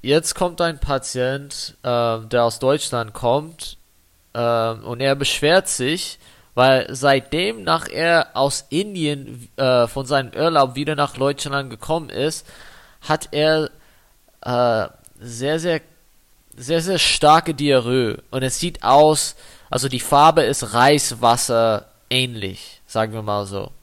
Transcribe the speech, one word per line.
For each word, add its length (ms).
Jetzt 340
kommt 260
ein 180
Patient, 1040
ähm, 460
der 140
aus 160
Deutschland 540
kommt, 640
ähm, 500
und 180
er 140
beschwert 520
sich, 520
weil 380
seitdem 720
nach 240
er 460
aus 360
Indien, 880
äh, 300
von 180
seinem 280
Urlaub 420
wieder 200
nach 180
Deutschland 560
gekommen 400
ist, 380
hat 300
er, 380
äh, 460
sehr, 400
sehr, 220
sehr, 260
sehr 180
starke 540
Diarrhoe. 680
Und 120
es 160
sieht 240
aus, 520
also 200
die 100
Farbe 440
ist 300
Reiswasser 1120
ähnlich, 760
sagen 280
wir 100
mal 240
so. 240